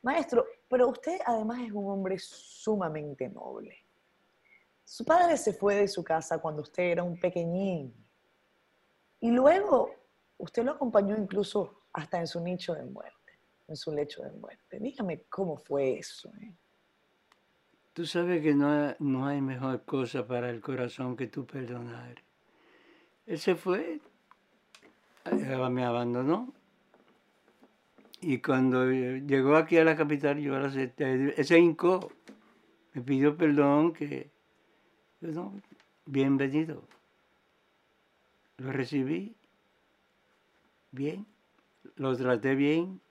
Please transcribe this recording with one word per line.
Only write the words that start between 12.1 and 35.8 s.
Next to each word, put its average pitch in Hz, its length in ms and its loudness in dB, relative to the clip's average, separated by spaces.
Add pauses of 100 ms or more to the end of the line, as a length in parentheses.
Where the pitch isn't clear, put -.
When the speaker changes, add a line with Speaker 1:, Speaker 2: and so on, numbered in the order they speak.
Speaker 1:
en 165 80 -4
su 170 120 -8
nicho 180 360 -6
de 139 100 -12
muerte, - 480 -18 (340)
en 156 80 -12
su - 160 -8
lecho 147 320 -6
de - 80 -12
muerte. - 480 -18
Dígame 208 480 -6
cómo 170 300 -6
fue 135 400 0
eso, - 320 -16 (100)
¿eh? - 140 -18 (1400)
Speaker 2:
Tú 170 120 -8
sabes 175 380 0
que 156 100 6
no 143 180 4
hay, 147 280 0
no 135 260 0
hay 143 160 -2
mejor 131 420 -4
cosa 131 440 -4
para 123 240 -4
el 117 100 -10
corazón 127 560 -6
que 127 80 -4
tú 120 220 -10
perdonar. 120 680 -12 (1120)
Él 170 140 -6
se 185 160 2
fue, 196 440 -4 (1300)
eh, 131 460 -2
me 127 120 0
abandonó. 123 680 -2 (1700)
Y 143 180 0
cuando 127 520 2
llegó 135 640 2
aquí 165 240 4
a 160 40 8
la 160 120 6
capital, 147 420 0
yo 139 220 -2
la 139 80 -2
acepté. 135 680 -2
Él 151 60 2
se 165 140 8
hincó, 175 540 4 (840)
me 131 80 -8
pidió 139 340 2
perdón, 151 580 4
que 143 360 -8 (880)
yo 165 120 -10
no, 185 220 -8 (520)